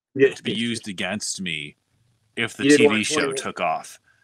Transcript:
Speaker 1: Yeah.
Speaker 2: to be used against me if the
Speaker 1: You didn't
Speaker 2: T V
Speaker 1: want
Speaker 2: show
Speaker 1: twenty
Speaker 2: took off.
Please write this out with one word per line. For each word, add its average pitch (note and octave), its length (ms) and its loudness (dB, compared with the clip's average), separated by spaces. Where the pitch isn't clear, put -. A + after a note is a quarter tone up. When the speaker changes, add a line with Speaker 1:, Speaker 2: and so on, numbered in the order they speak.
Speaker 1:
Yeah. C3+ 200 4
Speaker 2:
to - 80 -18
be A#2+ 120 -4
used A2+ 340 -4
against G2 520 -6
me D#2 360 -6
if A#2 200 -4
the - 80 -4
Speaker 1:
You C#3 60 6
didn't D3 80 8
Speaker 2:
T A#2+ 80 6
V G#2+ 80 4
Speaker 1:
want G#2+ 120 0
Speaker 2:
show - 200 -2
Speaker 1:
twenty D#2+ 140 -4
Speaker 2:
took G2 200 -8
off. F2 400 -4